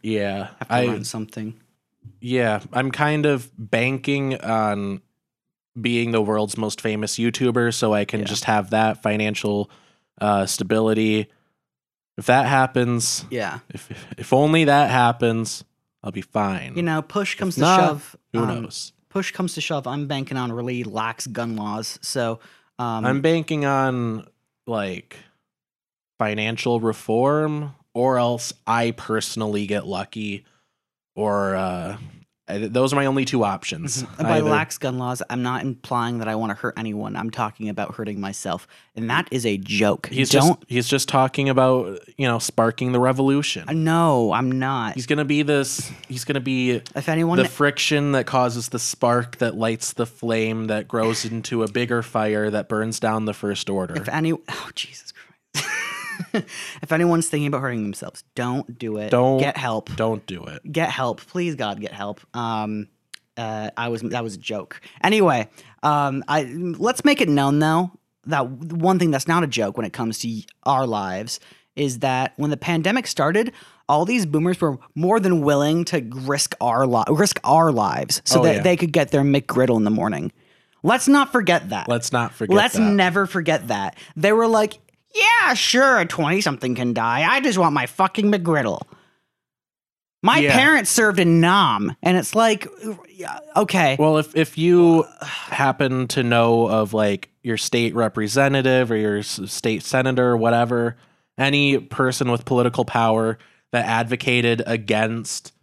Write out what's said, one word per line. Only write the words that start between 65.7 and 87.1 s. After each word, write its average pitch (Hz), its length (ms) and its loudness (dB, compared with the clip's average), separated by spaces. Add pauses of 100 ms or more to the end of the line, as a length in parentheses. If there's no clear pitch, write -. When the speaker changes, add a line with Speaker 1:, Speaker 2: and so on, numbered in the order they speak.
Speaker 2:
um, 143 460 0
I, 147 160 2
let's 170 600 -4
make 185 160 4
it 180 80 2
known, 143 300 2
though, 160 320 2 (360)
that 139 240 -2
one 165 480 0
thing 165 120 4
that's 135 180 -2
not 165 160 2
a - 20 -2
joke 117 300 -2
when 117 100 -4
it 90 60 -10
comes 113 280 -6
to 113 200 -6 (240)
our 131 220 2
lives 101 520 -4 (360)
is 135 260 -2
that 131 360 0
when 147 140 -2
the 143 60 0
pandemic 175 500 0
started, 185 460 0 (360)
all 151 180 4
these 226 200 0
boomers 160 340 0
were 143 180 0 (160)
more 185 260 4
than 180 220 4
willing 147 440 4
to 160 140 0 (260)
risk 143 360 -2
our 120 240 2
li-, 120 240 2
risk 175 340 2
our 160 280 6
lives 71 520 0
so - 160 4
Speaker 1:
Oh, - 40 4
Speaker 2:
that 104 120 6
Speaker 1:
yeah. - 60 -2
Speaker 2:
they 180 140 4
could 170 160 -2
get 147 180 2
their 139 120 4
McGriddle 127 540 2
in 110 80 4
the 104 60 2
morning. 95 420 -2 (500)
Let's 233 260 2
not 277 240 6
forget 175 380 2
that. 104 180 -4
Speaker 1:
Let's 120 240 -2
not 120 200 0
forget 117 240 2
Speaker 2:
Let's 220 180 4
Speaker 1:
that. 202 60 2 (120)
Speaker 2:
never 190 340 2
forget 160 420 -2
that. 101 280 -4 (200)
They 190 160 4
were 226 160 4
like, 214 300 2 (360)
"Yeah, 415 400 4
sure, 254 440 4
a 175 80 2
twenty-something 147 680 0
can 123 200 -2
die. 117 340 0